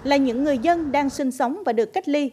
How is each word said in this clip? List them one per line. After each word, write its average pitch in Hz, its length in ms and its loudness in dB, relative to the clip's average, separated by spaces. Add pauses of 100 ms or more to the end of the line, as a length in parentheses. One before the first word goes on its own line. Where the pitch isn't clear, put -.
là 277 120 2
những 262 280 2
người 294 140 2
dân 320 340 0
đang 277 180 0
sinh 262 220 -2
sống 285 340 -2
và 247 80 2
được 220 200 0
cách 370 160 -4
ly 285 240 0